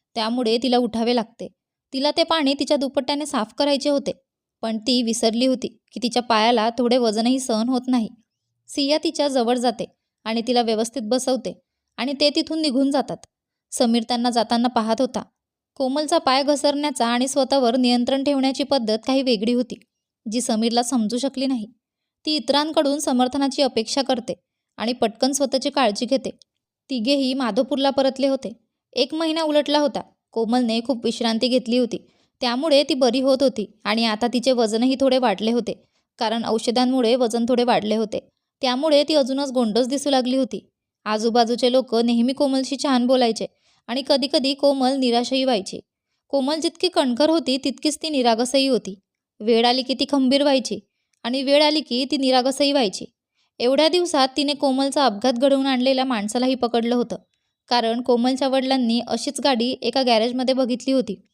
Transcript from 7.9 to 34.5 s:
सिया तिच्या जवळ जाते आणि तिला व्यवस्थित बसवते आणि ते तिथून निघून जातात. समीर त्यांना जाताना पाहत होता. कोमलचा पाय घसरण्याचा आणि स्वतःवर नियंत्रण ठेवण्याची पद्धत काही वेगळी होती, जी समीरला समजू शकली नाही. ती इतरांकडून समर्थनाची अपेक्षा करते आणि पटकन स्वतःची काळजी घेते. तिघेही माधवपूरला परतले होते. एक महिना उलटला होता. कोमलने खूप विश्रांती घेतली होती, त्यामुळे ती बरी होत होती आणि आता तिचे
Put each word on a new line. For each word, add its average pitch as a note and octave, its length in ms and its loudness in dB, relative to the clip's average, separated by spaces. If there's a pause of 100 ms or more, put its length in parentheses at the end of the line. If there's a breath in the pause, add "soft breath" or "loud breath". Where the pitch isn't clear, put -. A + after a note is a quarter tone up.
सिया C#4+ 360 0
तिच्या D4+ 240 -2
जवळ B3 280 0
जाते A#3 280 -2 (400)
आणि A3+ 220 -4
तिला A#3+ 160 2
व्यवस्थित A3+ 400 -2
बसवते B3 600 -2 (340)
आणि B3 240 -4
ते D4 100 4
तिथून D#4 300 -2
निघून C#4 300 0
जातात. C4 260 -2 (540)
समीर A#3 320 2
त्यांना A#3+ 280 -2
जाताना A#3 380 0
पाहत A3+ 300 0
होता. B3 240 -2 (520)
कोमलचा D4 440 -2
पाय C#4+ 240 2
घसरण्याचा C#4+ 640 0
आणि A#3+ 220 0
स्वतःवर C4 480 2
नियंत्रण B3 480 2
ठेवण्याची C4+ 380 0
पद्धत A#3 440 0
काही C4+ 160 2
वेगळी A#3+ 300 0
होती, B3 220 -2 (580)
जी A#3+ 80 -2
समीरला A#3 420 0
समजू A#3+ 360 -2
शकली C4 280 -4
नाही. A#3+ 200 -4 (600)
ती D#4 100 -2
इतरांकडून D4 640 0
समर्थनाची C#4 640 0
अपेक्षा B3+ 400 -2
करते A#3+ 320 -2 (420)
आणि A3 160 -4
पटकन A#3+ 400 0
स्वतःची C#4 380 -2
काळजी B3 360 0
घेते. C4 240 -2 (600)
तिघेही C4 440 0
माधवपूरला C4+ 560 0
परतले C4+ 380 0
होते. C4+ 240 -4 (400)
एक C#4 220 -2
महिना D#4+ 280 -2
उलटला D4 360 0
होता. C4+ 220 0 (320)
कोमलने A3+ 480 0
खूप A#3+ 240 -4
विश्रांती A3+ 440 0
घेतली A#3+ 300 0
होती, A3+ 200 -2 (420 soft breath)
त्यामुळे C4+ 420 2
ती D4+ 120 0
बरी B3+ 260 2
होत C4 200 2
होती B3+ 260 0 (180)
आणि A3 200 0
आता A3+ 220 -2
तिचे B3 260 0